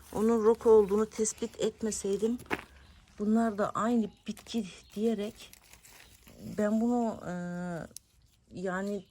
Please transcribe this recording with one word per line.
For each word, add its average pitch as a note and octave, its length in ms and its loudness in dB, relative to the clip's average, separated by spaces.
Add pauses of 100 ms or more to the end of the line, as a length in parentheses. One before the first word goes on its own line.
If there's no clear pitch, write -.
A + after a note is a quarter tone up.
(120)
onun A3 320 2
roka A3+ 260 6
olduğunu G#3+ 400 6
tespit - 500 -4
etmeseydim, G#3+ 800 -2 (800)
bunlar G#3+ 400 0
da G#3 120 0
aynı A3 400 0 (160)
bitki G#3+ 400 -6 (280)
diyerek G#3+ 560 -4 (1080)
ben G#3+ 220 2
bunu... A#3+ 460 0
e, F3 60 -4 (1300)
yani F#3+ 500 -4